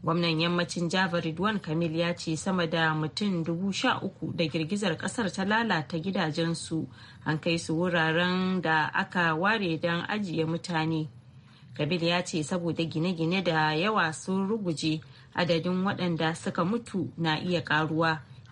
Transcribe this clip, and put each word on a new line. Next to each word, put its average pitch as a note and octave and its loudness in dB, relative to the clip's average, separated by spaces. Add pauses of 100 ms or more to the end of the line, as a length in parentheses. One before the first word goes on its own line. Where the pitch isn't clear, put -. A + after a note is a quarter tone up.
Gwamnan E3 2
yammacin F3 0
Java F3 2
Ridwan F3+ -2
Kamil D#3+ -2
ya E3+ 2
ce E3 -4
sama F3 0
da D#3+ 2
mutum E3 0
dubu F3 -2
sha A#3+ 0
uku F#3 -6
da E3+ 0
girgizar E3 -2
ƙasar G3+ -2
ta F#3+ -2
lalata G3 0
gidajensu E3 -2 (400)
an D3+ 0
kai E3+ 0
su E3 -4
wuraren F3+ 2
da D#3+ 2
aka E3+ 2
ware F#3 2
don E3+ 0
ajiye F3+ -2
mutane. D#3+ 0 (680)
Kamil D#3+ 0
ya E3+ 2
ce E3+ -2
saboda E3+ -2
gine-gine E3 0
da D#3+ 2
yawa F3 2
sun F#3+ -2
ruguje, E3 0 (340)
adadin F3+ 0
waɗanda E3+ 0
suka F3+ -2
mutu G#3 -2 (100)
na D#3+ 2
iya F3 0
ƙaruwa. D#3 2 (320)